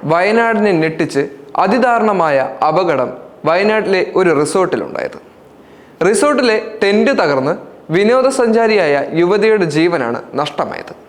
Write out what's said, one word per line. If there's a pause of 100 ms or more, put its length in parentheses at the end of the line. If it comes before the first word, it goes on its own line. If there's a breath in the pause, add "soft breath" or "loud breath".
(100)
വയനാടിനെ (100)
ഞെട്ടിച്ച് (420)
അതിദാരുണമായ (320)
അപകടം (380)
വയനാട്ടിലെ (180)
ഒരു (100)
റിസോർട്ടിലുണ്ടായത്. (880 loud breath)
റിസോർട്ടിലെ (260)
ടെന്റ്
തകർന്ന് (420)
വിനോദസഞ്ചാരിയായ (260)
യുവതിയുടെ (100)
ജീവനാണ് (220)
നഷ്ടമായത്. (140)